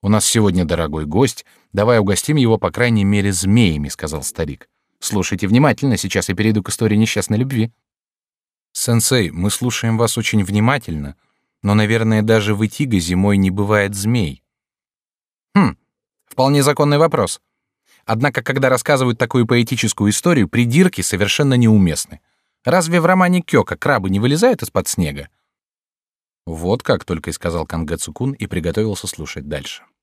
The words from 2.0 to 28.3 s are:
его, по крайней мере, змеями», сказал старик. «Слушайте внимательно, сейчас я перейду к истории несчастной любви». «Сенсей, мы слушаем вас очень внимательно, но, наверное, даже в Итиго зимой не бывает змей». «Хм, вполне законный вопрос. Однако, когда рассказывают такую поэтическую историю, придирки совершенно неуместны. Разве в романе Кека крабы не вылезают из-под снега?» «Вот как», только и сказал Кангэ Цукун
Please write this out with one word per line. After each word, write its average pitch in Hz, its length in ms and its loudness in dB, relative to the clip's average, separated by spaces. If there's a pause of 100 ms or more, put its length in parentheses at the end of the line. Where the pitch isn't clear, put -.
его, 117 220 4
по 90 120 -2
крайней 113 340 0
мере, 101 280 2
змеями», 90 560 2
сказал 73 340 -8
старик. - 460 -8 (320)
«Слушайте 101 480 -4
внимательно, 127 480 2
сейчас 95 320 -4
я 98 60 -2
перейду 104 280 0
к - 60 -10
истории 104 280 0
несчастной 107 420 0
любви». 117 340 -2 (1000)
«Сенсей, 117 580 0
мы 87 200 -2
слушаем 113 480 -2
вас 117 200 0
очень 110 260 0
внимательно, 95 720 -2 (460)
но, 101 120 2
наверное, 110 480 2
даже 107 320 2
в 107 100 -2
Итиго 113 360 -2
зимой 92 360 0
не 95 140 2
бывает 101 440 0
змей». 101 500 -4 (1080)
«Хм, 185 220 2 (500)
вполне 139 360 2
законный 147 360 2
вопрос. 147 420 0 (640)
Однако, 120 380 -2
когда 135 260 0
рассказывают 127 500 0
такую 120 280 0
поэтическую 117 640 0
историю, 135 380 2
придирки 120 520 2
совершенно 104 540 0
неуместны. 107 680 2 (440)
Разве 170 360 0
в 160 60 0
романе 180 340 2
Кека - 360 0
крабы 110 340 -2
не 98 100 0
вылезают 160 420 0
из-под 98 260 -4
снега?» 71 400 -4 (1160)
«Вот 85 360 -2
как», 98 220 0
только 85 260 -6
и - 20 -6
сказал 82 340 -4
Кангэ 82 300 -6
Цукун 120 360 -6